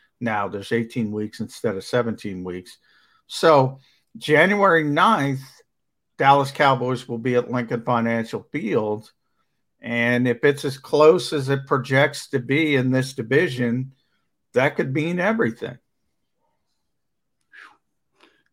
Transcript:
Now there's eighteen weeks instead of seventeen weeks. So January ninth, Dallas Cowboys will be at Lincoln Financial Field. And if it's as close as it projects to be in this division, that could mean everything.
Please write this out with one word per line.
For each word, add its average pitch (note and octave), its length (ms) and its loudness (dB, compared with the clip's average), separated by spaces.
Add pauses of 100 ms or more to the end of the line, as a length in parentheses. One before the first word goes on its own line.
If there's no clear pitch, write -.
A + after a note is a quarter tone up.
(200)
Now G#2 280 -4
there's G2 240 -10
eighteen A#2 400 -4
weeks G#2+ 280 -8
instead G#2+ 360 -6
of F#2+ 80 -10
seventeen A2 600 -4
weeks. F2+ 340 -12 (500)
So C#3 520 4 (380)
January E3+ 680 2
ninth, D3 560 0 (760)
Dallas C#3 340 4
Cowboys B2+ 560 0
will A#2+ 100 -6
be B2 180 -2
at A#2+ 140 0
Lincoln A#2+ 340 -4
Financial A2+ 680 -2
Field. A2 580 -4 (680)
And A#2+ 480 0
if A#2+ 160 -2
it's C#3+ 220 2
as C3+ 120 -4
close D#3 560 4
as C3+ 160 -4
it C#3 160 -2
projects C#3 640 0
to C3+ 120 -4
be C#3+ 360 0
in B2+ 160 0
this C3 220 -2
division, B2+ 800 -2 (600)
that C3+ 220 2
could C#3 180 -4
mean E3 260 -2
everything. F3 600 -4 (2750)